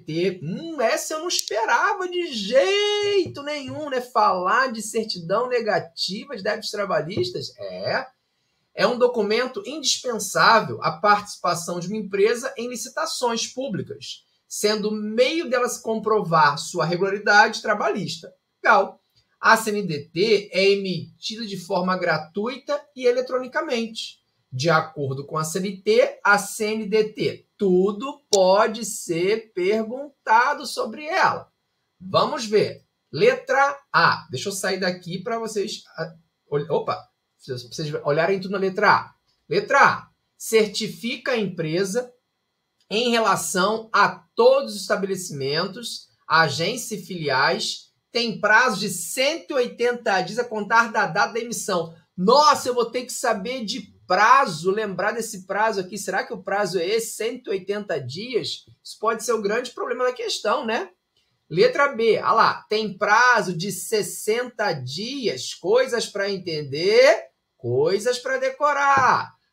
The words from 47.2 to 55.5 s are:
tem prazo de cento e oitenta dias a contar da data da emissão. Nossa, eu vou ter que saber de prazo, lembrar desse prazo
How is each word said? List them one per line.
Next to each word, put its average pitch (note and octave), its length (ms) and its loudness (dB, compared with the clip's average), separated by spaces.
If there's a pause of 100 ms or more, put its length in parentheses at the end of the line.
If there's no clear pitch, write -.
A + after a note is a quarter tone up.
tem A#3 300 -4
prazo G#3+ 400 4
de G#3 80 -4
cento C4+ 640 -4
e D#4 40 -4
oitenta A#3+ 680 0
dias G#3+ 160 -6
a A#3+ 60 0
contar A3 460 2
da G#3+ 140 0
data G3+ 300 0
da A#3 60 -4
emissão. F#3+ 540 -4 (220)
Nossa, C4+ 500 6
eu A#3+ 80 0
vou - 120 0
ter B3 180 -4
que - 80 -12
saber A#3 540 -4
de A3+ 280 -10 (120)
prazo, G3 640 4
lembrar G#3 420 -2
desse G#3+ 340 -8
prazo G#3 320 0